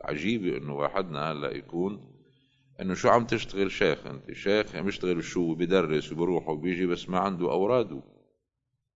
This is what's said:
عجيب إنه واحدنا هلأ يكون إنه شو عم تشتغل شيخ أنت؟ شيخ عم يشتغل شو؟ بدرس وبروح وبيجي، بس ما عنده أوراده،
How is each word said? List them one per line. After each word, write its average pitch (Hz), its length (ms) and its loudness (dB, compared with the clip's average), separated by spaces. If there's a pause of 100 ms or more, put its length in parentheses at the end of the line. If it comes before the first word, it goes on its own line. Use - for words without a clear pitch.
عجيب 90 440 -2
إنه 71 300 -4
واحدنا 78 560 -4
هلأ 73 240 -4
يكون 90 600 -6 (640)
إنه 92 120 -2
شو - 160 4
عم 117 160 8
تشتغل 98 460 0
شيخ 80 360 2
أنت؟ - 240 -12
شيخ 104 440 0
عم 85 120 -4
يشتغل 90 360 -2
شو؟ 85 320 0
بدرس 82 560 2
وبروح 82 380 0
وبيجي، 85 360 -2
بس 87 240 -2
ما 92 100 0
عنده 90 320 0
أوراده، 101 500 0 (960)